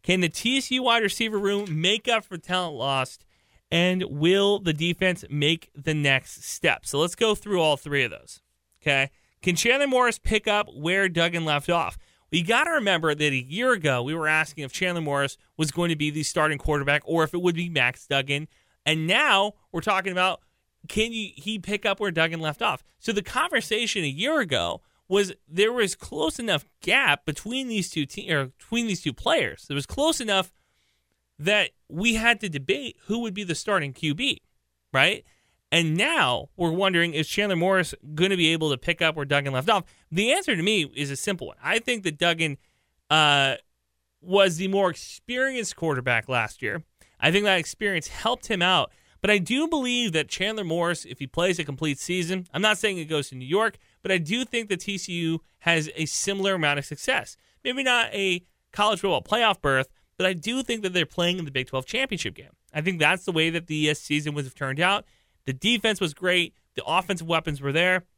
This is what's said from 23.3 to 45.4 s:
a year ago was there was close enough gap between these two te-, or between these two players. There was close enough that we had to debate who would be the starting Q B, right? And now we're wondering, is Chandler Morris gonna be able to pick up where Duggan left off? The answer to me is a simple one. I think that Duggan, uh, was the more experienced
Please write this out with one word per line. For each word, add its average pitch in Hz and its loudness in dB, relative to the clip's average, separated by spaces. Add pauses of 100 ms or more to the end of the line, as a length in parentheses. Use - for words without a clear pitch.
a 147 0
year 233 -2
ago 113 -2 (260)
was 190 2 (160)
there 196 2
was 220 0
close - -4
enough 208 -2 (160)
gap 226 2
between 247 -6
these 214 -2
two 147 -4
te-, 185 -6
or 139 0
between 233 -4
these 202 -2
two 143 -2
players. 226 -2
There 135 -8
was 143 -4
close 311 0
enough 196 -2 (840)
that 190 2 (180)
we 220 0
had 226 2
to 208 -6
debate 175 -4 (100)
who 220 0
would 220 -4
be 202 -6
the 175 -2
starting 165 -2
Q 147 -2
B, 247 -2 (500)
right? 139 2 (460)
And 160 2
now 208 2
we're 170 0
wondering, 170 2
is 151 -2
Chandler 202 0
Morris 180 2 (200)
gonna 196 2
be 165 4
able 156 0
to 131 -2
pick 170 -2
up 160 2
where 143 -4
Duggan 139 0
left 131 0
off? 202 4 (260)
The 208 2
answer 339 0
to 165 0
me 190 0
is 139 -4
a 135 -6
simple 180 -6
one. - -16
I 190 0
think 233 -2
that 156 -2
Duggan, 165 0 (540)
uh, 143 6 (640)
was 185 4
the 190 -2
more 196 2
experienced 247 -6